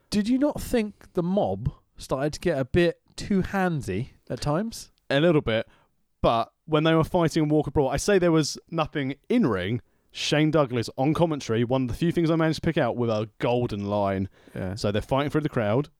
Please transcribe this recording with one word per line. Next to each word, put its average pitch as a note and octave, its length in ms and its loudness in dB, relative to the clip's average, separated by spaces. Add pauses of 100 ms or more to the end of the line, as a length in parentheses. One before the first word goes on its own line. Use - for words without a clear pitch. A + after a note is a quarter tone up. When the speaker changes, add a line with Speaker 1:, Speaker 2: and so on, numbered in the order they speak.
Speaker 1:
Did G#3 200 -2
you B3+ 100 2
not C#4+ 220 -2
think - 540 -4
the F3+ 80 0
mob C#3 480 -2 (260)
started D3 360 -4
to - 80 -12
get E3 180 0
a C3+ 60 0
bit E3+ 360 2 (140)
too F#3+ 280 0
handsy C#3 680 -2 (180)
at - 120 -8
times? F3+ 500 -4 (180)
Speaker 2:
A C#3 120 2
little D#3+ 200 4
bit, A2+ 280 0 (540)
but A#2 300 2 (140)
when D3+ 180 2
they D#3+ 100 4
were D#3+ 100 4
fighting E3 400 0
and D3+ 60 0
walk D3+ 160 2
and D3 80 -6
brawl, C#3 140 2
I C3+ 80 -2
say G3 220 2
there F3 140 4
was D#3+ 260 0 (120)
nothing D3 440 -4 (140)
in A3+ 180 4
ring. G#2 340 -2 (320)
Shane D#3 380 0
Douglas B2+ 460 0
on C#3+ 180 2
commentary, C#3+ 480 0
one B2+ 200 0
of B2 60 -2
the A2+ 60 -6
few - 160 0
things D#3+ 220 2
I E3 40 2
managed D#3+ 200 2
to - 100 -6
pick E3 120 -2
out A#2 180 0
with A#2 140 0
a G#2+ 180 -2 (100)
golden A#2+ 460 -2
line. G2 440 0 (280)
Speaker 1:
Yeah. F#2+ 180 -6
Speaker 2:
So G#2+ 160 -2
they're G2+ 120 0
fighting C#3 280 -2
through D3+ 120 0
the D3+ 60 -2
crowd. A#2 400 0 (120)